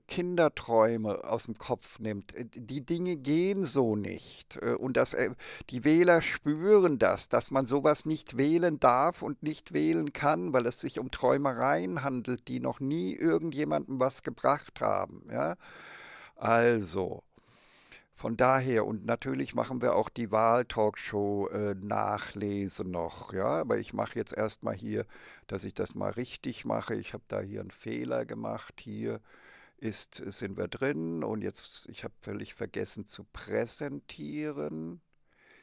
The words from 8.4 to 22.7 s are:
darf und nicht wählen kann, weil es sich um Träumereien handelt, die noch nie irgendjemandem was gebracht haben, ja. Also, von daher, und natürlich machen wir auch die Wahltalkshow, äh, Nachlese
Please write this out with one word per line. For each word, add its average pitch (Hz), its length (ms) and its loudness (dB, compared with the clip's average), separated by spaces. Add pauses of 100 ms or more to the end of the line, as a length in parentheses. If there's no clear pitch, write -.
darf 131 440 6
und - 200 -6
nicht 151 320 -8
wählen 156 380 2
kann, 160 400 0
weil 123 140 4
es - 140 -2
sich - 200 -6
um 127 100 -6
Träumereien 139 920 2
handelt, 123 420 -4
die 123 140 -6
noch 127 180 -2
nie 160 340 -2
irgendjemandem 151 880 0
was 131 240 0
gebracht - 580 -2
haben, 98 500 -2
ja. 147 260 -2 (800)
Also, 110 880 2 (920)
von 113 200 -4
daher, 127 480 4
und 110 180 -6
natürlich 131 500 -2
machen 120 280 -2
wir 123 120 4
auch 110 140 2
die 110 240 -4
Wahltalkshow, 107 1160 2
äh, 101 260 -2
Nachlese 101 1160 -2